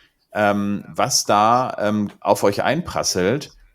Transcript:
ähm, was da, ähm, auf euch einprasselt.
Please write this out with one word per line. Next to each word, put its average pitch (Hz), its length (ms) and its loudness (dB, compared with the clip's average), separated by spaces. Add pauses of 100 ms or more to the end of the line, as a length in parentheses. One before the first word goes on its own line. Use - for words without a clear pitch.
(340)
ähm, 101 540 0
was 101 380 -2
da, 113 540 2
ähm, 104 320 -2 (100)
auf 101 220 2
euch 101 200 2
einprasselt. 107 880 -2 (240)